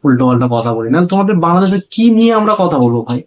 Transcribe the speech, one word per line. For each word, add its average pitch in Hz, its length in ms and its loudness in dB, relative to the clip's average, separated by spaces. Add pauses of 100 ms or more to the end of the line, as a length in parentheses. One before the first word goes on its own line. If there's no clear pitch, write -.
উল্টোপাল্টা 127 500 2
কথা 117 220 -2
বলি 113 160 -6
না। 160 60 2 (120)
তোমাদের 196 240 0 (100)
বাংলাদেশে 185 320 0 (160)
কি 226 120 0 (120)
নিয়ে 226 220 4
আমরা 214 140 0 (100)
কথা 156 220 -2
বলবো 120 240 -2
ভাই? 123 180 -4